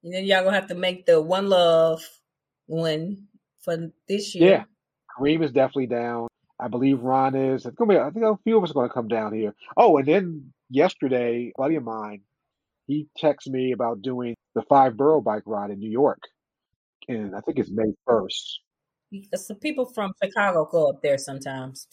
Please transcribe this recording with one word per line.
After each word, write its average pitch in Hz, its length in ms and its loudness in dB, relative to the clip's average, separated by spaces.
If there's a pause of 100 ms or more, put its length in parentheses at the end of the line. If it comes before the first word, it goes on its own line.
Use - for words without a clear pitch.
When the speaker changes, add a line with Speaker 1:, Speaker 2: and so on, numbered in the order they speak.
Speaker 1:
And 175 120 -12
then 190 100 -4
y'all 190 200 2
gonna 196 120 2
have 196 120 -2
to 208 60 -8
make 180 320 -4
the 165 140 6
One 185 280 -2
Love 165 540 4 (640)
one 165 600 -6 (340)
for 165 300 -6 (180)
this 202 260 -6
year. 180 160 6
Speaker 2:
Yeah. - 140 4 (540)
Kareem 151 260 2
is 135 80 -4
definitely 131 360 0
down. 117 400 -4 (300)
I 123 100 -6
believe 131 320 0
Ron 131 340 0
is. 131 320 -2
It's 120 100 -14
gonna 220 160 2
be, 180 60 6
I 233 120 0
think 226 140 -4
a 214 200 2
few 226 120 2
of 202 80 4
us 160 60 -6
are 139 40 -14
gonna 123 180 0
come 117 160 -6
down 107 260 -4
here. 110 200 -4 (220)
Oh, 180 220 6
and 135 80 0
then 160 460 0 (180)
yesterday, 123 840 0
a - 60 -10
buddy 151 160 0
of 131 80 -6
mine, 107 380 -10 (640)
he 151 220 -6 (120)
texted 147 280 -2
me 131 240 -2
about 117 300 -4
doing 123 320 -6 (200)
the 113 80 -2
Five 131 340 4
Borough 147 240 4
bike 107 260 -4
ride 101 240 -6
in 98 80 -10
New 107 120 -10
York. 123 300 0 (880)
And 107 280 -8
I 104 40 -8
think 147 180 -6
it's 110 120 -2
May 107 220 -2 (140)
first. - 540 -2 (720)
Speaker 1:
Some 202 220 -10
people 294 300 -6
from 202 260 -6 (100)
Chicago 196 480 0
go 160 180 2
up 139 140 -4
there 143 160 2
sometimes 135 760 -10